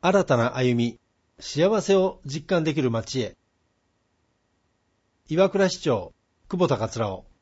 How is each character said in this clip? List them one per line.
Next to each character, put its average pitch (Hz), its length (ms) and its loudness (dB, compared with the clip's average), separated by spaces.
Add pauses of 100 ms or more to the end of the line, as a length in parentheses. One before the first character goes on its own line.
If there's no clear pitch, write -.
新 185 240 2
た 135 140 2
な 123 180 0
歩 127 180 2
み、 120 240 -2 (400)
幸 190 440 0
せ 196 140 2
を 185 280 0
実 143 220 -10
感 170 180 0
で 156 80 0
き 147 80 -2
る 127 100 0
街 113 300 -4
へ。 101 160 -6 (1900)
岩 185 220 2
倉 196 180 2
市 - 120 -6
長、 110 340 -2 (340)
久 180 100 -4
保 175 80 4
田 120 120 0
桂 110 320 -4
夫。 92 160 -12 (160)